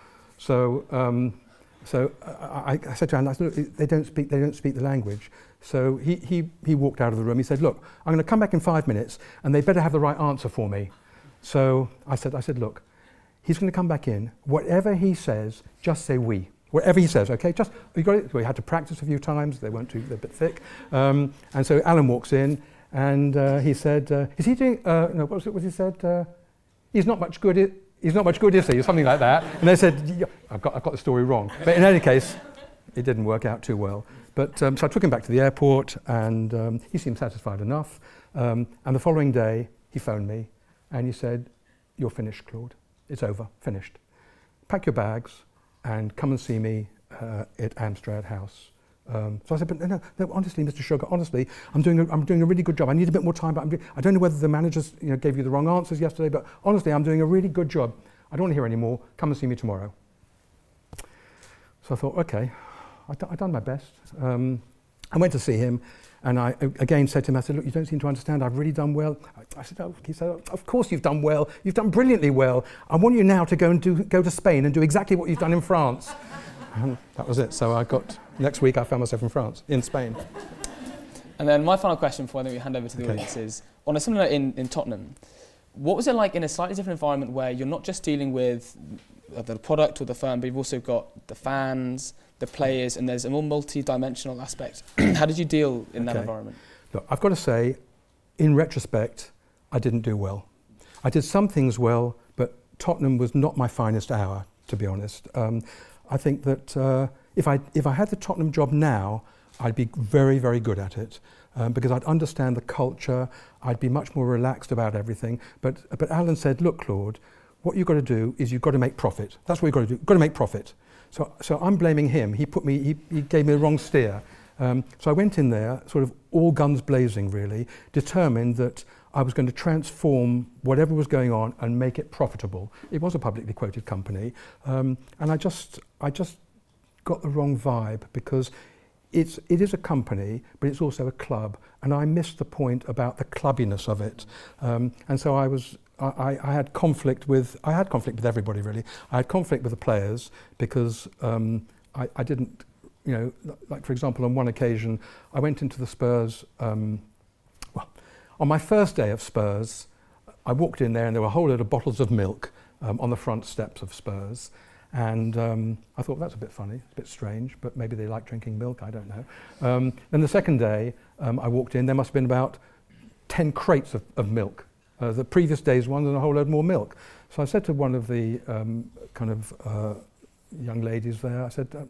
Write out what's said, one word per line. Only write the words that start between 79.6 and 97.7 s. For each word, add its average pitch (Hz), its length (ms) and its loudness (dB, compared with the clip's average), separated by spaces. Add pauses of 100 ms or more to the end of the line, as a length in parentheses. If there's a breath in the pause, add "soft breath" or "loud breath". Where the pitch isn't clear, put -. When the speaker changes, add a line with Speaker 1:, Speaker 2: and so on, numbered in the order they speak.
Speaker 1:
in 131 140 2
Spain. 120 340 -6 (1200 loud breath)
Speaker 2:
And 151 80 -2
then 147 200 4
my 185 100 4
final 185 220 0
question 139 260 -2
before 135 160 -8
I 131 40 -6
think 127 100 -8
we 123 60 -8
hand 127 180 -6
over 120 100 -6
to 120 80 -12
the 123 60 -8
Speaker 1:
Okay. 117 100 -2
Speaker 2:
audience 107 240 -6
is, 113 260 -10 (240 soft breath)
on 151 80 0
a 151 60 0
similar 208 240 2
note 135 80 2
in, 139 240 0
in 127 120 -6
Tottenham, 117 460 -8 (600 soft breath)
what 143 220 -2
was 233 100 -2
it 262 80 2
like 214 200 0
in 170 100 -2
a 151 40 -4
slightly 180 260 -6
different 185 220 -6
environment 139 360 -4
where 131 180 -4
you're 127 160 -6
not 151 180 -6
just 185 180 -8
dealing 143 300 -2
with, 123 420 -2 (600)
uh, 113 60 -10
the 113 160 -8
product 151 420 0
or 135 60 -6
the 123 80 -6
firm, 127 260 -4
but 127 60 -6
you've 127 100 -6
also 131 240 -6
got - 460 -6
the - 80 -14
fans, 131 800 -6 (240 soft breath)
the 123 80 -6
players, 131 500 -2
and 127 100 -4
there's 123 200 -4
a 131 40 -4
more 147 120 0
multi-dimensional 135 1000 -4
aspect. - 500 -12
<clears throat> - 80 -8
How 165 280 4
did 156 100 0
you 170 80 0
deal 143 480 2
in 120 140 -4
that 117 100 -4
Speaker 1:
Okay. 110 40 0
Speaker 2:
environment? 107 360 -8 (380 loud breath)
Speaker 1:
Look, 98 160 -4
I've 139 100 -2
got 202 80 4
to 185 80 2
say, 120 400 0 (640)